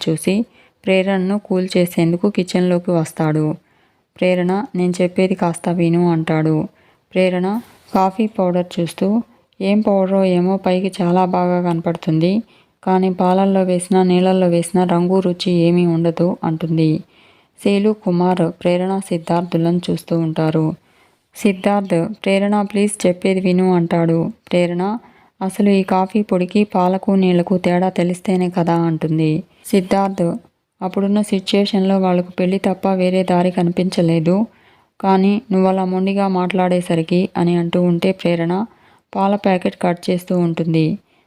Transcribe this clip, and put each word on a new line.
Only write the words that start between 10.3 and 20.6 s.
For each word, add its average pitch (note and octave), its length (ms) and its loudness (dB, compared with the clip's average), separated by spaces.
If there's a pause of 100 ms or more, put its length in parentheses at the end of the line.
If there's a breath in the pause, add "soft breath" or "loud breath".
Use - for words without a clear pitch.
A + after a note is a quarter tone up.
పైకి F#3 340 -2 (120)
చాలా F3+ 220 2
బాగా F3+ 380 0
కనపడుతుంది, E3+ 720 0 (540 soft breath)
కానీ F#3 240 2
పాలల్లో F#3+ 520 2
వేసినా F#3 400 0
నీళ్ళల్లో F#3 460 4
వేసినా E3+ 360 0
రంగు F3+ 360 2
రుచి F3+ 320 -2
ఏమీ F3 340 4
ఉండదు," E3+ 580 0
అంటుంది. D#3+ 460 0 (720 soft breath)
శైలు, G3+ 260 2 (140)
కుమార్, F3+ 400 2 (180)
ప్రేరణ, F3+ 360 0
సిద్ధార్థులను F3 840 -2 (100)
చూస్తూ E3+ 280 -4
ఉంటారు. D#3+ 560 -2 (640 soft breath)